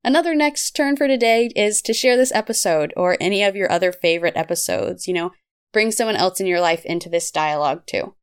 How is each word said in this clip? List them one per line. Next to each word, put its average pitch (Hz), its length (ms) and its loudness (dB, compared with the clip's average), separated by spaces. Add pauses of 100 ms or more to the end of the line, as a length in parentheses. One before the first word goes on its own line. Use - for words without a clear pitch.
another 320 300 2
next 294 380 0
turn 285 240 0
for 285 120 2
today 233 480 2
is 214 260 0
to 226 120 -2
share 247 220 2
this 254 180 2
episode 180 640 0
or 180 240 0
any 196 240 0
of 196 120 0
your 190 140 -2
other 180 220 2
favorite 170 460 0
episodes. - 720 -4
You 180 60 -2
know, 175 160 -4 (420)
bring 220 180 2
someone 220 240 -2
else 185 240 0
in 190 80 -2
your 180 140 0
life 165 240 0
into 170 240 -6
this 170 220 -4
dialogue 151 540 -2
too. - 380 -6